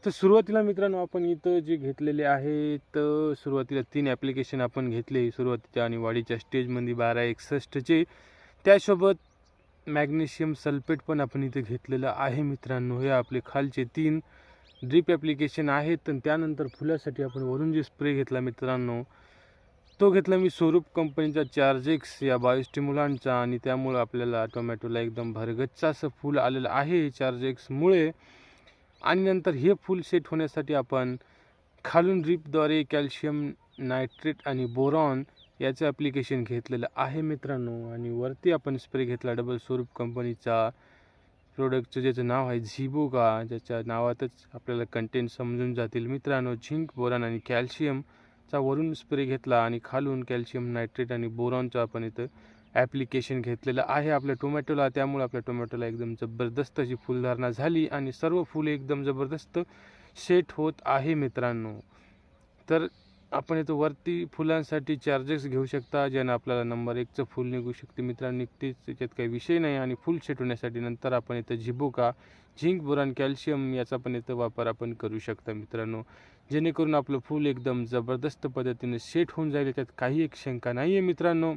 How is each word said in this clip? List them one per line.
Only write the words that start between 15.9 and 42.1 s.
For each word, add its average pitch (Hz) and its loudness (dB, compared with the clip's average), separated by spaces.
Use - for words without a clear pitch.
आणि 139 -2
त्यानंतर 151 0
फुलासाठी 147 -2
आपण 131 -4
वरून 135 0
जे 156 2
स्प्रे 147 -2
घेतला 131 0
मित्रांनो, 123 -2
तो 202 10
घेतला 185 4
मी 185 4
स्वरूप 165 4
कंपनीचा 156 0
चार्जेक्स 135 2
या 127 4
बायोस्टिम्युलंटचा, 135 2
आणि 120 0
त्यामुळं 131 0
आपल्याला 120 0
टोमॅटोला 117 -4
एकदम 117 -4
भरगच्च 113 -4
असं 277 0
फुल 143 0
आलेलं 127 2
आहे 151 2
चार्जेक्समुळे. 135 2
आणि 185 4
नंतर 185 2
हे 147 4
फुल 185 -2
सेट 165 0
होण्यासाठी 156 -2
आपण 127 0
खालून 175 4
ड्रिपद्वारे 156 2
कॅल्शियम 147 -2
नायट्रेट 131 -4
आणि 127 -2
बोरॉन 139 2
याचं 135 0
ॲप्लिकेशन 139 -2
घेतलेलं 120 -4
आहे 135 -2
मित्रांनो. 131 -4
आणि 117 -6
वरती 131 0
आपण 143 0
स्प्रे 131 -2
घेतला 120 -4
डबल 120 -4
स्वरूप 127 -4
कंपनीचा 120 0
प्रोडक्टचं, 131 0
ज्याचं 127 2